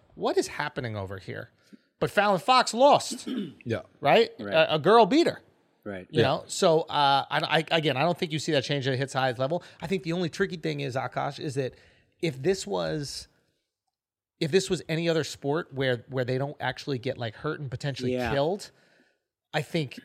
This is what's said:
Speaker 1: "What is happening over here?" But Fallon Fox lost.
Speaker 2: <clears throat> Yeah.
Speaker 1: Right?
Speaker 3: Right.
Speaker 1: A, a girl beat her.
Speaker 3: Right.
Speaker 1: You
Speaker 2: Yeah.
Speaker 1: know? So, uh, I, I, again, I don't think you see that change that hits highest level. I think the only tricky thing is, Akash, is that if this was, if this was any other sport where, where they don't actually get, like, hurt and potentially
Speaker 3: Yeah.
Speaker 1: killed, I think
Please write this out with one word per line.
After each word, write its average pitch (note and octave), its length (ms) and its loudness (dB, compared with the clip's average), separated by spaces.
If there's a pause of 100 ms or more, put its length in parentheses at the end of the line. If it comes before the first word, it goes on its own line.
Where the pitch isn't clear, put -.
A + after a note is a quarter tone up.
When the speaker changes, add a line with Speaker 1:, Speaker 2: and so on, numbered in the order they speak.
(140)
Speaker 1:
"What B3 220 -2
is F#4+ 120 0
happening B2+ 460 -6
over G2 240 -8
here?" A2 320 -12 (500)
But D3+ 100 2
Fallon G3+ 300 4
Fox B3+ 340 4
lost. A#3+ 520 4 (200)
Speaker 2:
<clears throat> - 180 -20
Yeah. G#2+ 160 -2 (200)
Speaker 1:
Right? E3+ 380 6
Speaker 3:
Right. G2+ 140 -6
Speaker 1:
A, D#3+ 220 4
a D#3+ 40 0
girl G#3 280 8
beat C#4 200 4
her. - 140 -2 (440)
Speaker 3:
Right. G2 260 -10
Speaker 1:
You C3+ 100 2
Speaker 2:
Yeah. A2 60 6
Speaker 1:
know? D3+ 220 0
So, E3 340 4
uh, C#3 480 2
I, D3 100 0 (180)
I, D#3+ 120 0
again, D#3 260 2
I C3 60 0
don't E3+ 160 2
think F3 140 -4
you D#3 60 -4
see D#3+ 140 -2
that C#3 120 2
change C#3+ 200 -4
that C3 120 0
hits C3+ 180 -4
highest B2+ 240 0
level. C#3+ 240 -2 (180)
I F3 60 -8
think F#3 160 -2
the E3 100 -4
only F3 180 -2
tricky F#3 260 -4
thing D3+ 240 -6
is, C3 160 -6
Akash, C#3 440 -4
is D3 160 -6
that C3 180 -4 (480)
if C3+ 200 -4
this F#3+ 240 -2
was, D#3+ 640 -6 (1120)
if D#3+ 100 -2
this F#3+ 200 2
was E3+ 180 -2
any E3 220 0
other D#3+ 140 0
sport C#3+ 500 -6
where, C3 340 -2
where B2+ 160 -4
they B2+ 140 -2
don't C#3+ 200 -6
actually C3 400 -6
get, B2 200 -6
like, A2+ 180 -6
hurt D3+ 240 -8
and C3+ 100 -10
potentially B2+ 440 -4
Speaker 3:
Yeah. B2 180 -2
Speaker 1:
killed, D#3 380 0 (800)
I D#3 80 0
think D3 440 -6